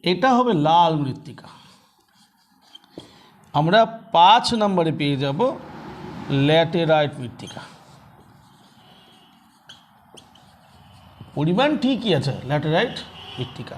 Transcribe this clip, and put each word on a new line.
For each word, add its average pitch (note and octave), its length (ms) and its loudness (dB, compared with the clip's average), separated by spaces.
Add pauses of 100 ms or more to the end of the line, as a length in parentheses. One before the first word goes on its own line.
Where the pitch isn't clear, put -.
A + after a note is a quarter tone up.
এটা F#3 320 0
হবে A#3+ 180 2
লাল E3 420 4
মৃত্তিকা। C3 520 -8 (2000)
আমরা E3 260 4 (320)
পাঁচ F#3 420 6
নম্বরে F#3+ 380 0
পেয়ে C#3+ 240 -2
যাব C#3 240 -4 (1080)
ল্যাটেরাইট D#3+ 720 2
মৃত্তিকা। - 440 -14 (3750)
পরিমাণ F3+ 360 2 (120)
ঠিকই A#3 320 0
আছে C3+ 200 -2 (100)
ল্যাটেরাইট D#3 520 -2 (420)
মৃত্তিকা। - 400 -10